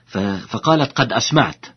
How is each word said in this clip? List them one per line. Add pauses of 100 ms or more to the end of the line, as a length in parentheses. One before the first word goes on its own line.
ف-،
فقالت:
"قد
أسمعت"، (100)